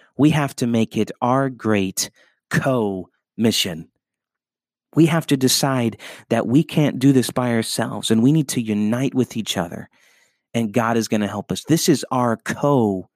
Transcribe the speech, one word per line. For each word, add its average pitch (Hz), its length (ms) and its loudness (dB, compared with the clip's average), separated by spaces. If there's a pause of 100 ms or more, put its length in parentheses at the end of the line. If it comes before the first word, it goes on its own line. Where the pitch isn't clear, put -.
(180)
we 143 120 6
have 147 280 0
to 123 100 -2
make 113 280 0
it 107 160 -2 (100)
our 131 280 0
great 107 600 -2 (400)
co-mission. 101 1400 -2 (1080)
We 160 120 6
have 160 200 -2
to 143 100 2
decide 127 640 0 (300)
that 113 180 0
we 135 160 4
can't 147 360 0
do 135 120 4
this 127 180 4
by 123 220 -2
ourselves, 113 580 -4
and 113 140 4
we 135 80 6
need 156 180 2
to 131 120 -4
unite 110 520 -2
with 127 220 -2
each 107 220 -6
other, 87 320 -6 (640)
and 113 180 -2
God 113 240 0
is 113 140 -2
gonna 107 180 0
help 98 240 -8
us. 92 120 -6
This 165 260 2
is 139 220 2
our 123 260 0
co-mission, 113 800 0